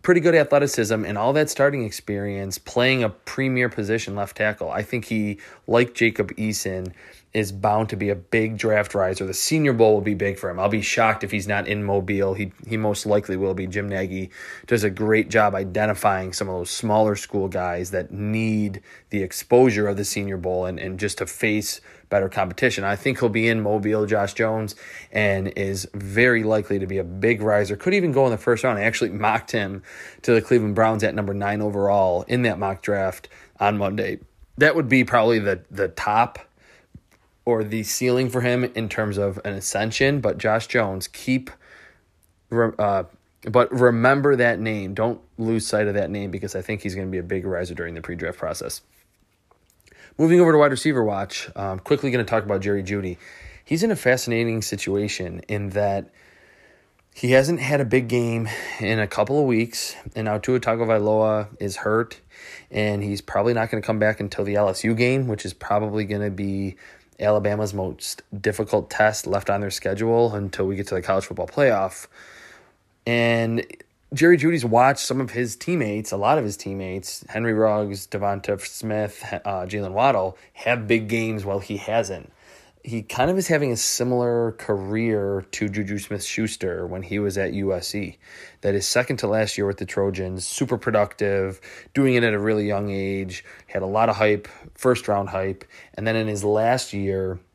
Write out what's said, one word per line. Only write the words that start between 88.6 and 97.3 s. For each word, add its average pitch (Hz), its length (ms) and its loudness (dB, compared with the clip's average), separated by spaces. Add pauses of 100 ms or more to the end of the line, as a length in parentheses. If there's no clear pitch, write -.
is 98 100 -2
second 127 320 0
to 110 100 -2
last 107 300 0
year 104 80 0
with 98 120 -2
the 98 80 -6
Trojans, 92 600 -2
super 123 320 -2
productive, 101 840 0 (320)
doing 135 220 4
it 120 80 4
at 113 100 4
a 104 60 0
really 107 280 0
young 101 220 -2
age, 98 560 -6 (220)
had 95 160 -4
a 95 40 -4
lot 107 220 4
of 104 80 0
hype 107 320 2 (340)
first 127 240 2
round 101 220 0
hype. 95 340 -6 (320)
And 107 100 -6
then 113 100 0
in 110 120 0
his 104 160 -4
last 110 500 2
year 95 460 -2 (160)